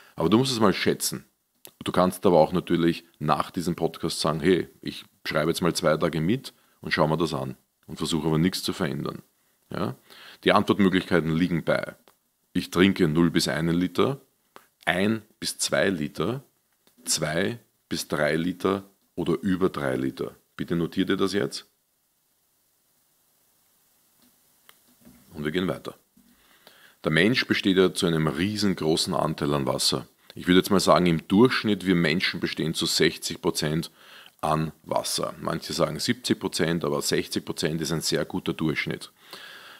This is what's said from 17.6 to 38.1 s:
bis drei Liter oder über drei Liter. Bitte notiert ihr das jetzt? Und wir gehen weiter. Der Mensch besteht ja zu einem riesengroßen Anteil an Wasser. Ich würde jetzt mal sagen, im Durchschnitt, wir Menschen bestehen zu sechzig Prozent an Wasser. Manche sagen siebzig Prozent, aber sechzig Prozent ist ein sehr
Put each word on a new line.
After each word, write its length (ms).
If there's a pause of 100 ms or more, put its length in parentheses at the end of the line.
bis 200
drei 280
Liter 480 (300)
oder 260
über 300
drei 260
Liter. 360 (220)
Bitte 220
notiert 320
ihr 80
das 160
jetzt? 340 (3750)
Und 120
wir 80
gehen 160
weiter. 260 (1080)
Der 100
Mensch 340
besteht 320
ja 160
zu 120
einem 200
riesengroßen 880
Anteil 400
an 120
Wasser. 400 (280)
Ich 120
würde 120
jetzt 120
mal 100
sagen, 260
im 220
Durchschnitt, 580
wir 80
Menschen 460
bestehen 340
zu 100
sechzig 560
Prozent 500 (520)
an 300 (100)
Wasser. 580
Manche 320
sagen 260
siebzig 400
Prozent, 460
aber 160
sechzig 460
Prozent 340
ist 100
ein 120
sehr 240